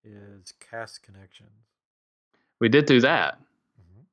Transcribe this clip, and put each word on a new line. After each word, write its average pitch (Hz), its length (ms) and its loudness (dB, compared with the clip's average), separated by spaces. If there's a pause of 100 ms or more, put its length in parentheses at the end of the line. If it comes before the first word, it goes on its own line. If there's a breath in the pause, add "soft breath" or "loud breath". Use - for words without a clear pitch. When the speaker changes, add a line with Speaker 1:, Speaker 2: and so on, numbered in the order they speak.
Speaker 1:
is 101 500 -20 (180)
Cast 113 320 -16
Connections. 95 460 -20 (1080)
Speaker 2:
We 117 100 0
did 147 160 2
do 131 160 4
that 120 340 -2 (440)
Speaker 1:
Mm-hmm. 92 220 -20 (120)